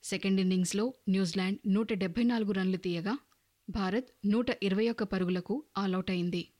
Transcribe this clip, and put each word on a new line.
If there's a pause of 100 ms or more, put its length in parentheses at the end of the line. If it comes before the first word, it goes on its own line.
సెకండ్
ఇన్నింగ్స్లో (160)
న్యూజిలాండ్
నూట
డెబ్బై
నాలుగు
రన్లు
తీయగా, (520)
భారత్ (200)
నూట (180)
ఇరవై
ఒక్క
పరుగులకు (140)
ఆలౌట్
అయింది. (120)